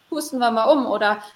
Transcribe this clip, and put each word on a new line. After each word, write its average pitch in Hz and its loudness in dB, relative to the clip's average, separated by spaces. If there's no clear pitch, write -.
pusten 302 -6
wir 240 2
mal 226 0
um. 262 4
Oder 208 -2